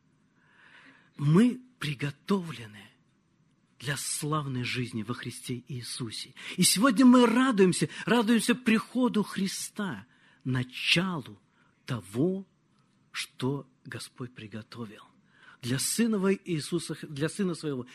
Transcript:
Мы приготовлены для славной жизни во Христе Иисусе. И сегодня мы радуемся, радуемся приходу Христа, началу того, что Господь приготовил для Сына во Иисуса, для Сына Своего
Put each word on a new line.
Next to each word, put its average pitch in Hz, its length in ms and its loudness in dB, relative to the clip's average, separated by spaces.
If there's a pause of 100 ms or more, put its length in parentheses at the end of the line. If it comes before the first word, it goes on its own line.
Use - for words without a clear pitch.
(1160)
Мы 165 440 4 (180)
приготовлены 139 1120 -6 (880)
для 135 180 -6
славной 143 680 -4
жизни 113 380 -4
во 110 100 -6
Христе 120 560 -10
Иисусе. - 680 -10 (220)
И 180 60 4
сегодня 226 420 4
мы 247 220 10
радуемся, 202 640 4 (160)
радуемся 226 480 4
приходу 220 680 0
Христа, 185 840 -6 (380)
началу 127 960 -2 (460)
того, 131 640 -2 (640)
что - 580 -6 (160)
Господь 120 500 -14
приготовил 110 680 -16 (580)
для 123 180 -2
Сына 220 400 0
во 190 140 2
Иисуса, 165 680 -4
для 156 260 -4
Сына 180 260 -4
Своего 139 400 -6